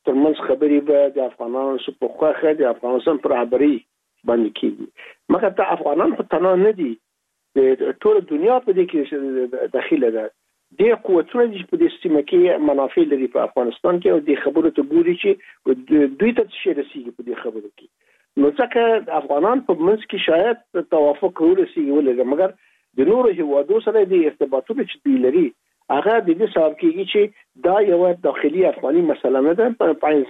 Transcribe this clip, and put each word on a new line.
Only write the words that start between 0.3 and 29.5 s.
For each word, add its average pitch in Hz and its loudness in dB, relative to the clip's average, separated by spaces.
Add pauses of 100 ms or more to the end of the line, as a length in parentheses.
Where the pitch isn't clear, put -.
خبرې 143 2
به 143 2
د - -6
افغانانو 127 -4
سره - -12
په 120 -2
خوښه، 156 0
د 151 0
افغانانو 123 -2
سره 156 0
په - -4
رهبرۍ 127 0 (500)
باندې 117 0
کېږي. 110 -6 (460)
مګر - 0
دا 202 2
افغانان 175 -2
خو - -6
تنها 185 0
نه 190 4
دي، 170 -4 (640)
د - -2 (440)
ټوله 214 4 (100)
دنیا 185 2
په 247 -2
دې 180 2
کې 160 -2 (760)
دخیله 127 0
ده. 110 -4 (480)
دې 208 4 (140)
قوتونه 190 2
دي 208 -4
چې 185 -12
په - -4
دې 339 4 (140)
سیمه - 0
کې 180 2
منافع 143 0
لري 139 0
په 127 -2
افغانستان 127 -2
کې، 175 0
او 175 2
دې 147 0
خبرو 160 0
ته 147 -2
ګوري 165 2
چې 202 0 (380)
د-، 135 2 (100)
دوی 226 2
ته 165 0
څه - -8
شی 175 -2
رسېږي 139 -10
په 120 -14
دې 117 -10
خبرو 110 -10
کې. - -20 (520)
نو 277 4
ځکه 240 0 (240)
د - -10
افغانان 160 0
په 190 -2
منځ 185 0 (100)
کې 196 -8
شاید 190 2 (340)
توافق 160 0
ورسېږي 165 2
ولري، 131 2
مګر 156 0 (480)
د - 4
نورو 226 2
هیوادو 156 0
سره 214 2
د 185 -2
ارتباطونو 156 -2
چې - -10 (100)
دوی 135 2
لري، 127 2 (380)
هغه 165 0
د 190 0
دې 220 0
سبب 156 2
کېږي 175 0
چې 208 2 (440)
دا 190 2
یوه 180 2
داخلي 160 0
افغاني 143 0
مسله 131 0
نه 147 2